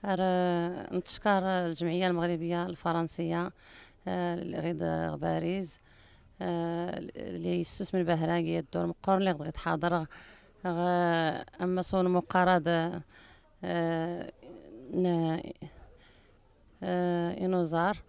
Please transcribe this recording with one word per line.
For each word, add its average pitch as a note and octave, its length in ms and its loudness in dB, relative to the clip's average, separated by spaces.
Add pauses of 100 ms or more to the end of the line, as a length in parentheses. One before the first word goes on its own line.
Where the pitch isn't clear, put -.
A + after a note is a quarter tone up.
راه F3+ 920 2
نتشكر F#3+ 480 2
الجمعية F3 640 0
المغربية F3 600 0
الفرنسية، E3+ 840 -2 (580)
آه، F3+ 260 -2
اللي E3+ 240 -6
غيد D#3+ 240 -2
غباريز، E3 1000 -2 (600)
آه، E3+ 580 -2 (180)
اللي F3 440 -4
يسوس - 340 -6
من F#3 100 4
بهراقي E3 540 2
الدور E3+ 280 -2
مقر F#3+ 300 0
اللي F#3+ 160 2
غيد D3+ 240 -6
حاضر، E3 500 0 (600)
آه، E3+ 760 2 (160)
أما F#3 220 0
صون F#3 260 2
مقارد، F3+ 600 4 (960)
آه، E3+ 680 -2 (600)
ن-، E3+ 460 2 (1400)
آه، F3+ 600 0
إنوزار. F3 520 2 (120)